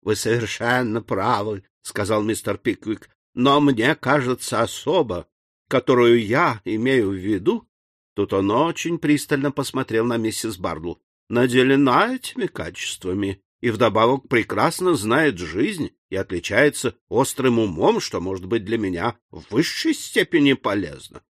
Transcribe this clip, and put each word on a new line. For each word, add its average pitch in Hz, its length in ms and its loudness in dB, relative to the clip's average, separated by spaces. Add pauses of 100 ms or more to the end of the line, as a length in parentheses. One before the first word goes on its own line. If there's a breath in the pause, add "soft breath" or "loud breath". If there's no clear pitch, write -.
«Вы 107 120 0
совершенно 117 840 -2
правы», 104 600 -4 (180)
сказал 107 400 -2
мистер 104 380 -4
Пиквик, - 500 -6 (240)
«но 139 260 4
мне 139 360 4
кажется, 127 680 -2
особа, 113 640 -2 (460)
которую 120 500 6
я 120 420 0
имею 110 440 2
в 98 60 -4
виду», 101 520 -2 (480)
тут 101 180 -2
он 98 180 2
очень 165 480 0
пристально 143 520 0
посмотрел 127 540 -2
на 120 120 -2
миссис 110 400 -4
Бардл, 82 400 -8 (320)
«наделена 131 840 4
этими 247 320 -6
качествами 95 960 -6 (180)
и 120 120 -2
вдобавок 113 560 2
прекрасно 120 680 0
знает 120 460 0
жизнь 107 520 -4 (200)
и - 40 -8
отличается 101 800 0 (140)
острым 127 480 2
умом, 113 440 2
что - 200 -6
может 92 240 -6
быть 101 200 -4
для 113 120 -2
меня 101 400 -4 (140)
в 82 180 -18
высшей - 460 -2
степени 147 580 2
полезно». 98 800 -6